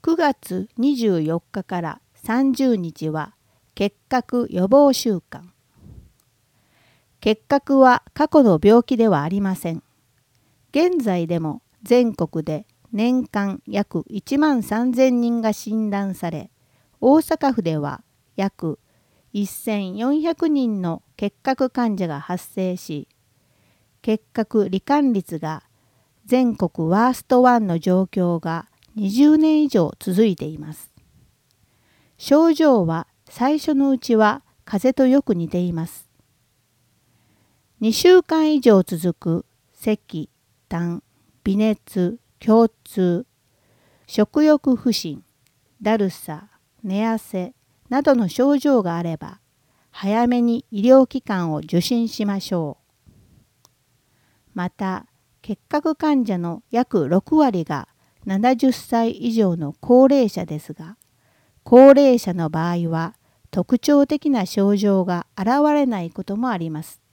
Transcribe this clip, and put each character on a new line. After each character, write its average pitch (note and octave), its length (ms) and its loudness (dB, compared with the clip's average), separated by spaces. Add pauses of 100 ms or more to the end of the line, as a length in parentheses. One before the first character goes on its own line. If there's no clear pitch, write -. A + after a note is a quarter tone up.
九 E4 160 -2
月 B3+ 520 -4 (100)
二 C4+ 180 0
十 G#3 240 0
四 D#3+ 200 -4 (120)
日 F#3+ 120 -8
か F3 180 -8
ら D#3 180 -10 (140)
三 C4 400 -2
十 B3 220 0
日 D#3+ 340 -8
は D#3 240 -8 (400)
結 G3+ 200 -4 (140)
核 B3 400 -4
予 F3+ 180 -2
防 C#4 280 6
週 G3+ 260 -2
間。 - 320 -20 (1700)
結 G#3+ 260 -2
核 C#4 320 0
は B3+ 260 6 (100)
過 D4+ 140 0
去 D4+ 140 6
の F#3+ 200 4
病 A3+ 200 6
気 B3+ 140 -2
で A3+ 120 2
は D#3 140 0
あ D3+ 60 -4
り G3 140 -4
ま F#3+ 120 -2
せ E3+ 180 -8
ん。 E3 100 -10 (880)
現 E4+ 320 0
在 F3+ 240 -2
で E3+ 140 -4
も D#3 220 -8 (200)
全 A#3+ 320 2
国 D#3+ 280 -6
で D#3 240 -8 (240)
年 A#3+ 360 -2
間 G3 400 -6
約 G3+ 420 -6
一 A3 300 -6
万 D4 240 0
三 A#3+ 320 -4
千 B3 260 2
人 A#3 220 -2
が A3 100 -2
診 G#3+ 380 -6
断 G3 240 -4
さ E3+ 160 -8
れ、 D#3 200 -12 (520)
大 C4+ 140 6
阪 D4+ 360 0
府 A3 100 -4
で D#3+ 140 -2
は C#3+ 260 -8 (340)
約 F#3+ 420 -6 (560)
一 G3+ 120 -4
千 G3+ 500 -8
四 C#4 260 -2
百 E4 260 -2
人 B3 320 -2
の E3+ 220 -6 (140)
結 G3+ 260 -8
核 C4 260 -2
患 A3+ 300 -4
者 F3+ 100 -4
が C#3+ 120 -8
発 F3+ 260 -10
生 F#3 300 -6
し、 D3+ 320 -12 (920)
結 A3 320 -4
核 G#3+ 340 -2
罹 F#3+ 160 -6
患 C#4 300 0
率 F3 260 -6
が D#3 260 -10 (600)
全 B3 320 0
国 E3 320 -4
ワ A3 220 2
ー B3 40 -2
ス - 100 -14
ト B3 180 4
ワ B3 160 6
ン G#3+ 80 -2
の E3+ 120 -2
状 F#3 260 0
況 F3 360 -2
が E3 280 -8 (260)
二 G3+ 160 -4
十 D4 280 4
年 D#4 240 2
以 C#4+ 60 0
上 F3 320 0
続 G3 260 0
い F#3+ 80 0
て - 100 -10
い D#3 140 -12
ま D3+ 140 -14
す。 - 180 -20 (1300)
症 D#4+ 360 4
状 C#4 320 2
は E3 220 -4 (220)
最 C#4+ 320 -2
初 D4+ 140 -2
の C#4 160 2
う C4 80 0
ち - 180 0
は G#3+ 260 2 (220)
風 G#3+ 240 -2
邪 C4 160 2
と - 20 4
よ C4+ 160 4
く G3 140 -2
似 E3 120 -6
て F3+ 120 -4
い F3+ 120 -2
ま E3 140 -6
す。 - 220 -20 (1700)
二 A3 140 -2
週 F4+ 320 6
間 D#4 300 0
以 C#4 60 0
上 G#3 220 4
続 F3 320 -4
く - 320 -6 (260)
咳、 - 560 -8 (400)
痰、 E3+ 320 -6 (440)
微 G3 120 -2
熱、 G#3+ 640 -2 (260)
胸 A3+ 240 4 (140)
痛、 F3+ 420 -2 (840)
食 A3 340 0
欲 D4 320 4
不 A#3+ 180 -2
振、 D#3 300 -8 (580)
だ G#3+ 160 0
る G3 140 0
さ、 E3+ 380 -16 (340)
寝 G#3 240 -4
汗 G3+ 480 -6 (340)
な C#4 140 -2
ど C#4 140 4
の G#3+ 120 0
症 C#4 300 2
状 C4 240 2
が E3+ 140 -4
あ E3+ 80 -4
れ E3 120 -6
ば、 - 220 -16 (540)
早 A3 340 -2
め B3 160 0
に A#3 300 -2
医 G3+ 100 -6
療 C4 240 6
機 - 160 -10
関 F3 300 -4
を D3+ 60 -4
受 E3+ 220 -2
診 A#3 280 -2
し G#3+ 180 -6
ま G3 140 -4
し - 120 -10
ょ D#3+ 260 -6 (280)
う。 - 40 -20 (1400)
ま F3+ 160 -6
た、 F#3+ 360 -8 (340)
結 - 280 -12
核 D4+ 260 -2
患 C#4+ 320 0
者 G3 100 -4
の E3+ 360 -8
約 A3+ 360 -2
六 F#3+ 280 0
割 A#3+ 260 2
が D3 240 -6 (380)
七 G#3+ 320 0
十 C4 160 2
歳 A#3 400 -2
以 A#3 200 -6
上 G3 240 0
の D3+ 240 -6
高 B3+ 280 6
齢 C4 200 2
者 F#3 160 -6
で D#3 140 -10
す - 160 -14
が、 E3+ 240 -20 (640)
高 C4 300 8
齢 C4+ 260 6
者 F3+ 160 -4
の E3 160 -4
場 E3 200 -4
合 E3+ 200 -4
は E3 240 -6 (360)
特 - 280 -2
徴 C#4+ 280 2
的 D4+ 240 -4
な A3+ 140 -2
症 G3+ 320 0
状 G3 280 0
が F3 300 -6
現 A#3+ 280 0 (100)
れ D4 140 2
な G#3+ 160 -4
い E3 80 -8
こ G3 140 -12
と G3 120 -8
も B3 140 -4
あ G#3 80 -4
り E3 100 -6
ま D#3 140 -8
す。 - 180 -20 (120)